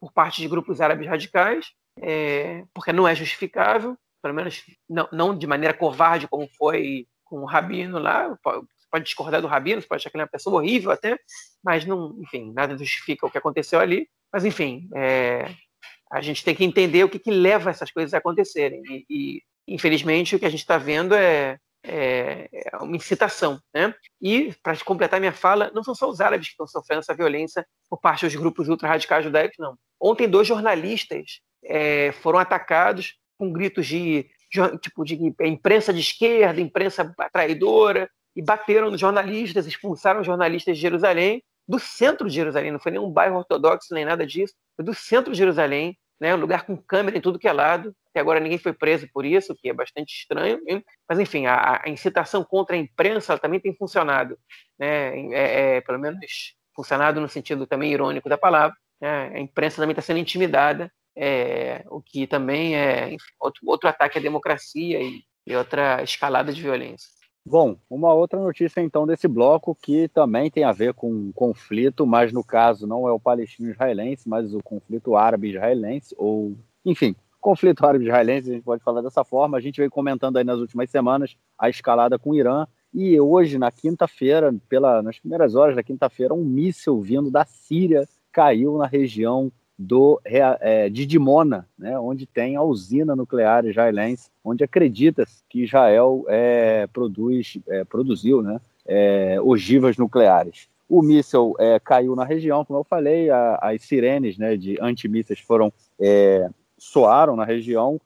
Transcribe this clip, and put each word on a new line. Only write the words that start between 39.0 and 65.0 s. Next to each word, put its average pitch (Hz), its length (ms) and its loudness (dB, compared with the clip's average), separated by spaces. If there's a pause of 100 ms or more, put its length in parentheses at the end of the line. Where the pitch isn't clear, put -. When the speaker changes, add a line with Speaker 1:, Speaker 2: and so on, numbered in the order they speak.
Speaker 1:
jornalistas, 196 640 -2
expulsaram 196 560 -2
jornalistas 175 540 -2
de 147 60 -8
Jerusalém, 180 600 0 (240)
do 226 120 -4
centro 247 500 -2
de 143 60 -6
Jerusalém, 151 360 -4
não 147 80 -8
foi 170 140 -6
nenhum 196 180 -6
bairro 180 260 2
ortodoxo, 165 560 0
nem 156 120 -4
nada 165 200 -2
disso, 165 300 -6 (220)
foi 160 80 -10
do 208 100 -6
centro 262 380 0
de 180 60 -6
Jerusalém, 160 600 0 (220)
né, 160 140 0
um 180 40 0
lugar 165 260 -2
com 190 120 -8
câmera 196 420 -2
em - 20 -4
tudo 175 180 -2
que 214 100 -2
é 175 40 2
lado. 170 420 0 (140)
Até 160 120 -4
agora 160 180 2
ninguém 160 180 -2
foi 170 160 -4
preso 156 400 0
por 139 120 -6
isso, 185 300 0
que - 140 -10
é 123 40 -4
bastante - 420 -10
estranho, - 520 -4
hein? 196 180 -6 (240)
Mas, 170 100 -2
enfim, 156 280 -4
a, 123 380 2
a - 40 -8
incitação 170 560 -4
contra 190 320 -2
a - 20 -2
imprensa, 190 540 -2
ela 143 80 0
também 160 180 -2
tem 190 160 -6
funcionado, 143 640 -2 (400)
né, 139 400 -4 (140)
é, 135 440 0
é, 127 40 -2
pelo 127 180 -6
menos 151 560 -12 (200)
funcionado 147 460 -2
no 151 80 -4
sentido 135 380 -8
também 147 260 -4
irônico 139 360 -4
da 147 100 0
palavra, 160 380 2 (240)
né? 143 340 -6
A 143 60 -10
imprensa 156 400 -4
também 156 160 -2
tá 160 60 -6
sendo 170 160 -4
intimidada, 160 760 -2 (240)
é, 131 720 -4
o - 120 -16
que 135 260 -8
também 147 500 -2
é, 131 320 0
enfim, - 320 -16
outro, - 260 -6
outro - 220 0
ataque 147 300 0
à - 20 -2
democracia 151 800 -4